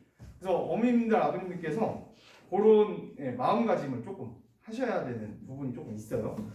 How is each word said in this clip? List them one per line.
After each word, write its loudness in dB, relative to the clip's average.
그래서 0
어머님들, 2
아버님들께서 -2
그런, 6
예, -4
마음가짐을 0
조금 -10
하셔야 -4
되는 -8
부분이 -8
조금 -10
있어요. -6